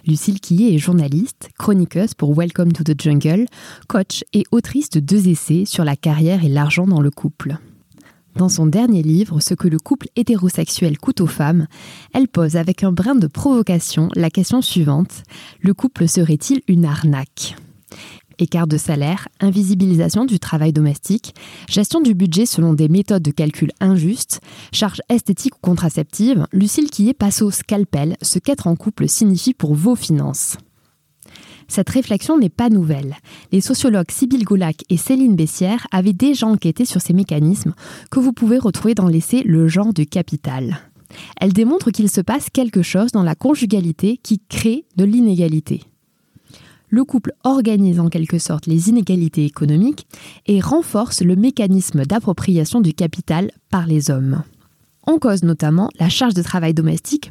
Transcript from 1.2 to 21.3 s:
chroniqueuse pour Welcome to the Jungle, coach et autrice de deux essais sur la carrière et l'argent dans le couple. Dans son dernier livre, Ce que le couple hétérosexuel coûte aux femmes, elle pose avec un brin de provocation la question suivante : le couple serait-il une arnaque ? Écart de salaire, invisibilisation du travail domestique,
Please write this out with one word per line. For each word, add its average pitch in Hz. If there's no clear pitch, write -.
chroniqueuse 202
pour 147
Welcome 170
to 160
the 156
Jungle, 156
coach -
et 208
autrice 247
de 160
deux 180
essais 170
sur -
la 147
carrière 160
et 147
l'argent 147
dans 175
le 143
couple. 147
Dans 185
son 165
dernier 196
livre, 160
Ce -
que 175
le 160
couple -
hétérosexuel 180
coûte -
aux 170
femmes, 156
elle 262
pose 160
avec 170
un 190
brin 196
de 185
provocation 180
la 170
question 240
suivante : 160
le 190
couple 202
serait-il 160
une 175
arnaque ? 147
Écart 170
de 151
salaire, 156
invisibilisation 190
du 214
travail 156
domestique, 151